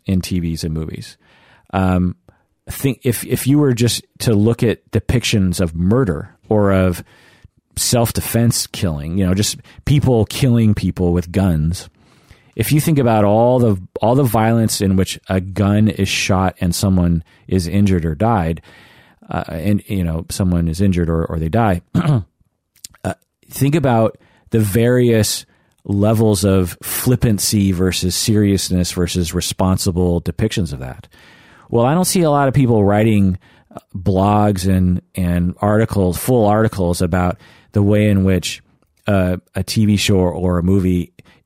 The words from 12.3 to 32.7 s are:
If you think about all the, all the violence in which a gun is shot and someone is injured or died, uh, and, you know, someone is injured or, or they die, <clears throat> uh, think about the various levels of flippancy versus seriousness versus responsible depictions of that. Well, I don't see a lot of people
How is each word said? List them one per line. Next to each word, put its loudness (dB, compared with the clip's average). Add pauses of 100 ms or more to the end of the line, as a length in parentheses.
If -2
you 2
think 0
about 4
all 4
the, 0 (180)
all 2
the 2
violence 0
in 0
which -2
a -2
gun 0
is -2
shot -2
and 0
someone 0 (240)
is -2
injured 0
or -2
died, -2 (640)
uh, -8
and, -2
you -2
know, -4
someone 0
is -4
injured 0
or, 0
or -6
they -2
die, 0
<clears throat> -6
uh, 0 (1300)
think 0
about 2 (320)
the 2
various 2 (360)
levels 2
of 2
flippancy 0
versus -2
seriousness 0
versus -4
responsible -2
depictions -4
of -12
that. -14 (640)
Well, 0
I 2
don't 0
see 0
a 2
lot 2
of -2
people 2